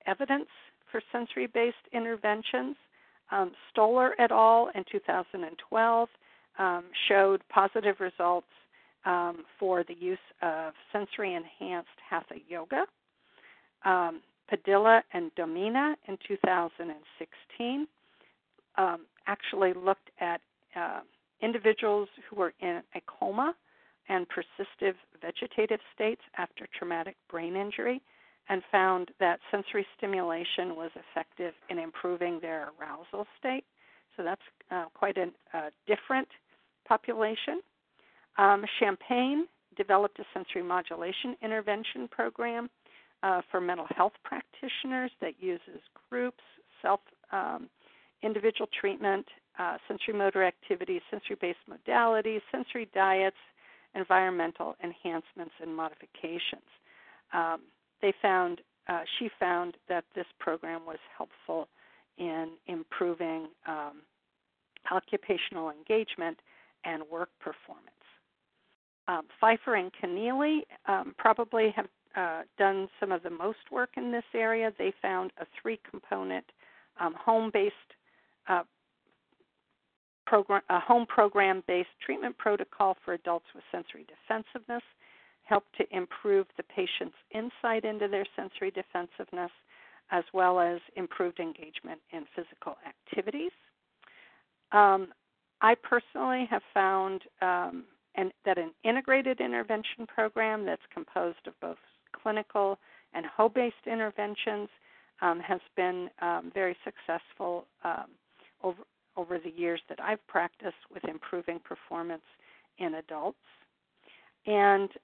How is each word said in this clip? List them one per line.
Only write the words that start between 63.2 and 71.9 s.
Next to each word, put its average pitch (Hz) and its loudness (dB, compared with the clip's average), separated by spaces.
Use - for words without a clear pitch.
um, 151 -10
occupational 180 -4
engagement 165 -2
and 160 -6
work 170 -6
performance. - -14
Um, 165 -4
Pfeiffer 226 4
and 185 0
Keneally, 254 0
um, 190 -2
probably 220 4
have, 202 -6